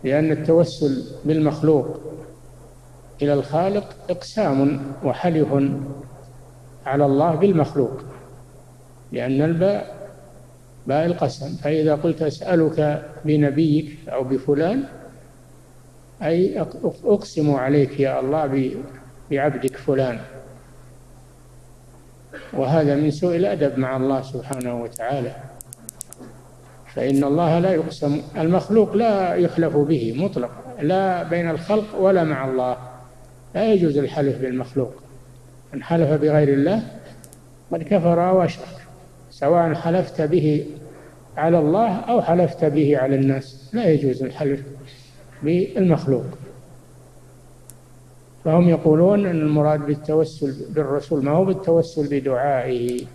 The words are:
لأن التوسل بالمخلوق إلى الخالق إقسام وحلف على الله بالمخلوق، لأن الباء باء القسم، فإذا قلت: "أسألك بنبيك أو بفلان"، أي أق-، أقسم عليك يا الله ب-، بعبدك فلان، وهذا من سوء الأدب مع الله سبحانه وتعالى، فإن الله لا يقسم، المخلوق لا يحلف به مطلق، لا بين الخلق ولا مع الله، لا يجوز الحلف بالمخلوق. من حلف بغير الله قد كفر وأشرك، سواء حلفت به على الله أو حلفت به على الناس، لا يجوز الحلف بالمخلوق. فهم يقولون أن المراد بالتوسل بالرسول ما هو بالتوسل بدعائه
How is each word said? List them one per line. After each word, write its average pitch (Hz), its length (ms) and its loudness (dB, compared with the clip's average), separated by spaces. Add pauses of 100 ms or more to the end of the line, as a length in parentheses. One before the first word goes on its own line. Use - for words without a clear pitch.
لأن 151 280 2
التوسل 156 720 2 (200)
بالمخلوق 151 760 2 (1200)
إلى 143 120 2
الخالق 180 640 -2 (140)
إقسام 143 720 0 (240)
وحلف 156 440 0 (1400)
على 143 200 2
الله 147 280 2
بالمخلوق، 151 680 0 (1120)
لأن 131 300 0
الباء 180 540 0 (920)
باء 151 200 0
القسم، 165 500 -4
فإذا 151 380 0
قلت: 156 280 -2
"أسألك 151 840 0 (160)
بنبيك 151 760 2 (100)
أو 127 160 -4
بفلان"، 147 600 0 (1400)
أي 175 400 0
أق-، - 140 -8 (280)
أقسم 156 500 0
عليك 139 460 2
يا 135 200 0
الله 147 260 -2
ب-، 135 300 -2 (540)
بعبدك 135 460 -2
فلان، 131 420 -2 (2250)
وهذا 143 440 2
من 151 140 2
سوء 170 260 -2
الأدب 156 420 0
مع 131 180 -2
الله 131 260 0
سبحانه 123 600 -8
وتعالى، 120 540 -6 (1600)
فإن 139 300 0
الله 160 340 2
لا 185 140 2
يقسم، 156 500 -2 (140)
المخلوق 185 580 2
لا 202 400 2
يحلف 170 420 2
به 139 480 0
مطلق، 123 260 -4 (300)
لا 180 420 0
بين 170 280 -2
الخلق 202 500 -2
ولا 185 240 4
مع 139 200 -2
الله، 127 320 -2 (760)
لا 220 180 2
يجوز 165 260 4
الحلف 135 400 0
بالمخلوق. 127 560 -4 (800)
من 135 80 -10
حلف 165 280 2
بغير 151 380 4
الله 156 340 2 (880)
قد 165 100 -4
كفر 170 360 2
وأشرك، 180 680 0 (440)
سواء 165 440 2
حلفت 170 480 -2
به 151 440 2 (680)
على 165 220 2
الله 185 380 2
أو 233 260 0
حلفت 170 420 2
به 147 340 2
على 135 180 2
الناس، 135 560 -2
لا 214 180 2
يجوز 135 320 2
الحلف 139 380 -4 (840)
بالمخلوق. 160 840 2 (2250)
فهم 170 240 6
يقولون 170 580 4
أن 170 140 -2
المراد 151 460 2
بالتوسل 147 880 -2
بالرسول 143 500 -2
ما 143 60 0
هو 175 140 4
بالتوسل 165 760 0
بدعائه 127 960 -2